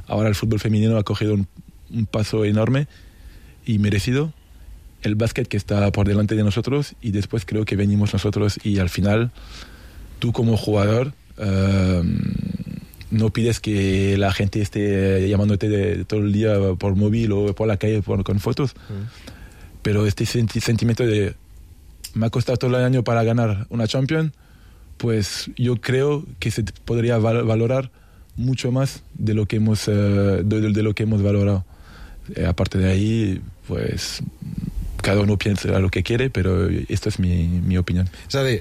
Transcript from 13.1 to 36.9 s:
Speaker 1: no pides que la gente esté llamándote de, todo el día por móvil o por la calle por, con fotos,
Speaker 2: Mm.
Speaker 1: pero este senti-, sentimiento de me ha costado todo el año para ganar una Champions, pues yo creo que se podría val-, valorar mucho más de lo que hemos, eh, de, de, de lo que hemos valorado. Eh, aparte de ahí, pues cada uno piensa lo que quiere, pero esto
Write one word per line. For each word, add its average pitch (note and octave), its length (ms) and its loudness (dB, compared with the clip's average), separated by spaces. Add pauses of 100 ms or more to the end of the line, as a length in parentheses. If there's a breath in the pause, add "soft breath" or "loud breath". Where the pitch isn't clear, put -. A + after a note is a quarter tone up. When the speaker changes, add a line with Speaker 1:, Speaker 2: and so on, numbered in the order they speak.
Speaker 1:
no A2 200 2
pides A2+ 300 0
que G2 580 2
la G2 140 2
gente G2+ 280 0
esté G2 720 2
llamándote G#2 400 2
de, G2 340 0
todo G#2+ 160 -2
el G#2 120 0
día G#2+ 220 2 (240)
por G2 160 0
móvil G#2+ 380 2
o G2+ 220 0
por A2 120 -2
la G#2 120 0
calle G#2+ 240 0
por, G2+ 220 -2
con G2+ 160 0
fotos, B2 340 -2
Speaker 2:
Mm. G#2 340 -12 (720 loud breath)
Speaker 1:
pero G#2 240 2
este G#2+ 200 0
senti-, A2+ 340 0
sentimiento A#2+ 460 0
de G#2 280 0 (800)
me A2+ 120 0
ha A2 40 0
costado B2+ 280 0
todo B2+ 180 0
el B2+ 80 2
año B2+ 200 2
para A#2 180 2
ganar A2 480 0
una A#2 160 -2
Champions, D3+ 460 0 (640 soft breath)
pues A2 600 -2
yo B2 200 0
creo C#3+ 480 0 (140)
que A#2 120 -2
se A2 140 -4
podría A#2 540 -2
val-, A2+ 260 2
valorar A#2 460 0 (460 soft breath)
mucho B2+ 360 -2
más C3+ 300 -2 (120)
de G#2+ 200 -2
lo G#2 120 0
que A2+ 100 -4
hemos, G#2+ 320 2
eh, G#2 40 2
de, G2+ 680 2
de, G#2+ 120 2
de G#2+ 100 2
lo G#2+ 120 0
que A2 100 -2
hemos G#2+ 180 2
valorado. G2+ 420 2 (680 loud breath)
Eh, E2+ 120 -2
aparte F#2 320 0
de F#2 120 4
ahí, G#2 500 2 (260)
pues - 560 -4 (880)
cada G2+ 140 4
uno G2+ 160 2
piensa G2 400 0
lo F#2+ 100 2
que F#2+ 140 0
quiere, A#2+ 260 0
pero F2+ 400 2
esto F2+ 400 -2